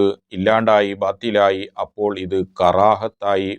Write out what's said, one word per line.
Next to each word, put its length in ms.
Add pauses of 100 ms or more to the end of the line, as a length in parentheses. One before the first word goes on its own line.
(320)
ഇല്ലാണ്ടായി, 640
ബാത്തിലായി, 680 (180)
അപ്പോൾ 380
ഇത് 180 (180)
കറാഹത്തായി 1040